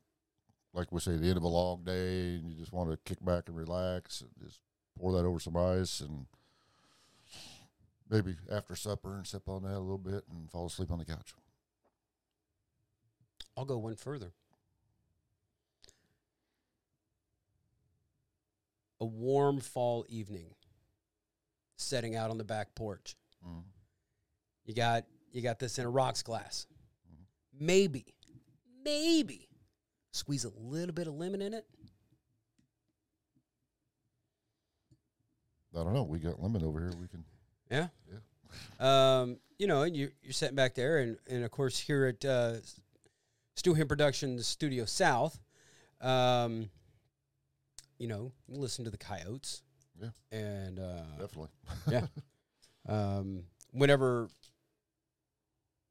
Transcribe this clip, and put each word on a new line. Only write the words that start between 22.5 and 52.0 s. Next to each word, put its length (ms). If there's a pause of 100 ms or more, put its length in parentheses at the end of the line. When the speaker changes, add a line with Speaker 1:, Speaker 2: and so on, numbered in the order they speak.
Speaker 2:
porch. 440 (280)
Speaker 1:
Mm-hmm. 140 (1080)
Speaker 2:
You 80
got, 300 (300)
you 80
got 180
this 180
in 80
a 40
rocks 340
glass. 440 (440)
Speaker 1:
Mm-hmm. 540
Speaker 2:
Maybe, 400 (800)
maybe 640 (600)
squeeze 340
a 120
little 380
bit 120
of 80
lemon 260
in 120
it. 120 (4000)
Speaker 1:
I 80
don't 100
know. 100
We 160
got 220
lemon 220
over 160
here. 200
We 80
can. 180 (440)
Speaker 2:
Yeah? 180 (920)
Speaker 1:
Yeah. 420
Speaker 2:
Um, 160 (200)
you 100
know, 140
and 160
you, 140 (100)
you're 120
sitting 220
back 200
there, 240
and, 180 (120)
and 140
of 80
course 280
here 260
at, 180
uh, 300 (1040)
Stu 180
Hemp 160
Productions 580
Studio 380
South, 540 (640)
um, 680 (1300)
you 80
know, 240 (160)
you 120
listen 260
to 60
the 60
coyotes. 640 (380)
Speaker 1:
Yeah. 100 (220)
Speaker 2:
And, 480
uh, 240 (160)
Speaker 1:
Definitely. 300 (200)
<laughs> 200
Speaker 2:
yeah. 160 (800)